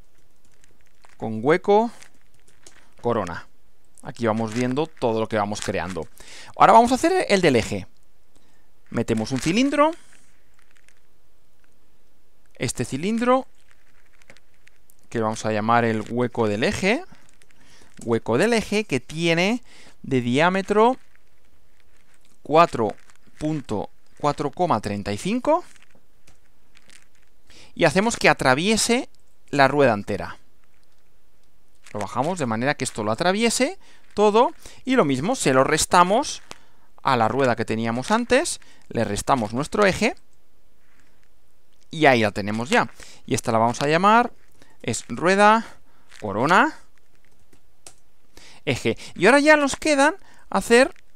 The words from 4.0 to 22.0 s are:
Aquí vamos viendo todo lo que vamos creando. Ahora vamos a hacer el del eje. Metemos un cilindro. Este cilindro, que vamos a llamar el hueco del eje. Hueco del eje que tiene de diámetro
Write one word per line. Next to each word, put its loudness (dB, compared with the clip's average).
Aquí -4
vamos 0
viendo 0
todo 0
lo 0
que 0
vamos 0
creando. -4
Ahora 10
vamos 10
a 4
hacer 2
el 4
del 8
eje. 0
Metemos 0
un 0
cilindro. 4
Este -4
cilindro, 0
que -2
vamos -2
a 2
llamar 4
el 2
hueco 0
del 0
eje. 0
Hueco 2
del 4
eje 0
que -2
tiene 0
de 0
diámetro 4